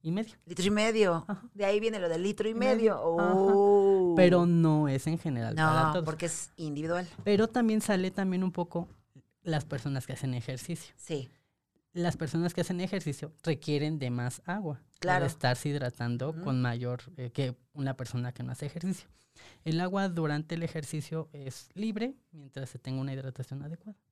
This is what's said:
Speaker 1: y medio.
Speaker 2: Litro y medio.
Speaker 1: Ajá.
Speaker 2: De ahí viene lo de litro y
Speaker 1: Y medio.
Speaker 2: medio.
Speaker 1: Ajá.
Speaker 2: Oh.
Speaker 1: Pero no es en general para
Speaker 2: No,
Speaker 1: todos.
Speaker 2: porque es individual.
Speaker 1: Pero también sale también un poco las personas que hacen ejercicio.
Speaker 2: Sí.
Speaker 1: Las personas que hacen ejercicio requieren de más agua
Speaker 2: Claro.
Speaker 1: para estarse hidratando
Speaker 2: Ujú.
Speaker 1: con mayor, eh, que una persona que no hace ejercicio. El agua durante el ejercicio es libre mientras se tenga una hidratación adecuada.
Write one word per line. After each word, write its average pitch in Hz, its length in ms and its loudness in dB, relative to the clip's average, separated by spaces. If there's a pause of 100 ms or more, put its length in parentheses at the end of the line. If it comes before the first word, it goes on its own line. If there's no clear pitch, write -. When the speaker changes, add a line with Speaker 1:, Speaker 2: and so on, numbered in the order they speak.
Speaker 1:
y 160 80 -4
medio. 214 240 -4 (120)
Speaker 2:
Litro 175 200 -2
y 202 40 4
medio. 208 580 4
Speaker 1:
Ajá. 202 140 -6 (120)
Speaker 2:
De 202 100 -2
ahí 208 160 4
viene 220 200 -2
lo 175 80 0
de 165 100 0
litro 208 300 0
y 226 40 -2
Speaker 1:
Y - 20 -4
medio. 214 420 4
Speaker 2:
medio. 165 240 0
Speaker 1:
Ajá. 202 140 4
Speaker 2:
Oh. 196 800 6
Speaker 1:
Pero 175 300 8
no 160 420 4
es 135 180 -2
en 165 120 -2
general 120 360 -4
para 156 320 4
Speaker 2:
No, 151 60 2
Speaker 1:
todos. 170 120 -2
Speaker 2:
porque 160 220 -4
es - 300 -6
individual. 160 520 -4 (160)
Speaker 1:
Pero 208 240 4
también 220 320 2
sale 185 300 0
también 185 340 0
un 185 80 0
poco 170 360 -4 (540)
las 156 220 -2
personas 135 420 -6
que 135 60 -8
hacen 131 220 -4
ejercicio. 131 640 -8
Speaker 2:
Sí. 139 320 -8 (640)
Speaker 1:
Las 175 240 -2
personas 170 380 -2
que 180 80 -2
hacen 175 180 -4
ejercicio 156 520 -6 (100)
requieren 151 560 -2
de 127 120 -2
más 123 360 -4
agua 175 340 -6 (180)
Speaker 2:
Claro. 180 220 2
Speaker 1:
para 170 60 2
estarse 131 420 0
hidratando 127 600 -2
Speaker 2:
Ujú. 160 120 -8
Speaker 1:
con 127 200 0
mayor, 123 380 -2 (160)
eh, 123 160 -8
que 127 220 -2 (200)
una 135 220 -4
persona 123 360 -6
que 120 100 -12
no 123 100 -6
hace 143 140 -8
ejercicio. 175 420 -6 (560)
El 160 160 0
agua 190 280 0
durante 156 460 -2
el 170 80 -4
ejercicio 156 720 -6
es 135 420 -14
libre 220 400 -4 (180)
mientras 139 380 -12
se 127 80 -14
tenga 131 220 -6
una 135 120 -4
hidratación 135 500 -10
adecuada. 170 360 -14 (120)